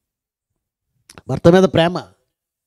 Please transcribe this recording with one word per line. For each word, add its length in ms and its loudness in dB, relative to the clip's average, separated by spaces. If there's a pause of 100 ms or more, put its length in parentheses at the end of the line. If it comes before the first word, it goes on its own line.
(1300)
భర్త 200 -2
మీద 140 4
ప్రేమ. 360 -2 (680)